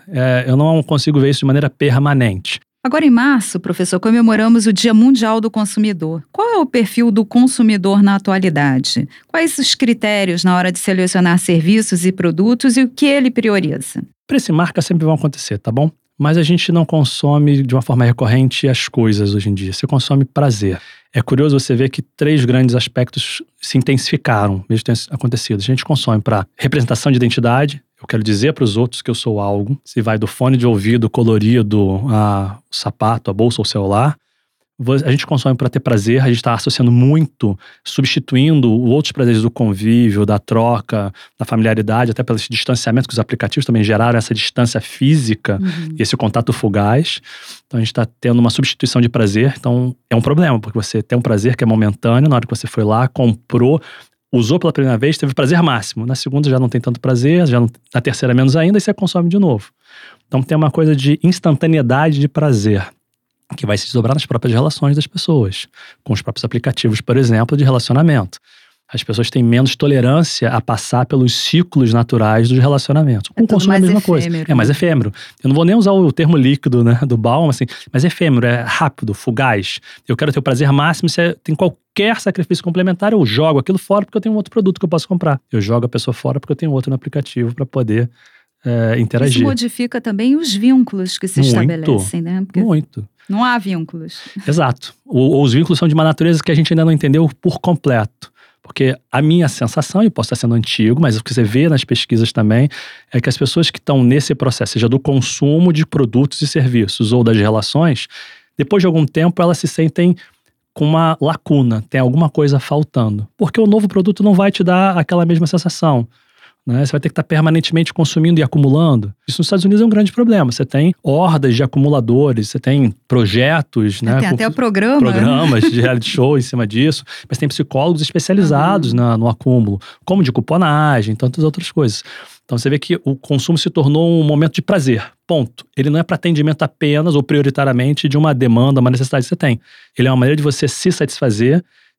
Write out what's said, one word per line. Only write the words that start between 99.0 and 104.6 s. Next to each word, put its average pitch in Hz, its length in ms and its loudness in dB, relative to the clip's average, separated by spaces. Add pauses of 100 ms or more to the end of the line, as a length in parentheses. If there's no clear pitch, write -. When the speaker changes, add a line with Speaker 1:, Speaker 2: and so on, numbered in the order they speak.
Speaker 1:
a 127 80 0
minha 160 260 2
sensação, 151 560 -2
e 226 60 4
posso 127 200 -4
estar 117 80 -4
sendo 117 180 0
antigo, 113 440 0
mas 120 200 2
o 113 40 -8
que - 120 -10
você 123 80 2
vê 127 260 2
nas 143 160 0
pesquisas 117 480 -2
também, 113 340 2 (460)
é 123 80 -2
que - 80 -2
as 123 80 -2
pessoas 139 340 -2
que - 80 -10
estão 135 240 0
nesse 120 320 2
processo, 120 380 -4